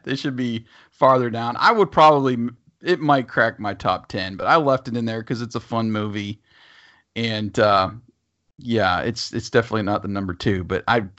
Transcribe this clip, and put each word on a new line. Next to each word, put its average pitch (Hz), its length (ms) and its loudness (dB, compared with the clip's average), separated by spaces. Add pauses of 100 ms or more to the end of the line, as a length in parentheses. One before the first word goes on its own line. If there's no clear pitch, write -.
It 135 120 -4
should 139 180 -6
be 120 300 -6 (260)
farther 131 400 4
down. 117 260 -6
I 196 140 4
would 208 200 2
probably, 143 460 6 (460)
it 175 160 0
might 143 280 2
crack 113 320 0
my 101 140 -6
top 92 360 -2
ten, 95 280 -6
but 90 80 -6
I 143 120 6
left 135 300 2
it 117 80 -4
in 117 100 -2
there 113 180 -4
'cause 117 180 -6
it's 120 140 -8
a 117 40 -6
fun 113 320 -2
movie. 104 480 -4 (760)
And, 107 420 -4
uh, 101 320 4 (680)
yeah, 98 420 0
it's, 110 320 -6
it's 113 160 -8
definitely 113 340 0
not 98 200 -2
the - 40 -10
number 98 280 -6
two, 95 280 -2
but 87 240 -4
I, 117 160 2 (140)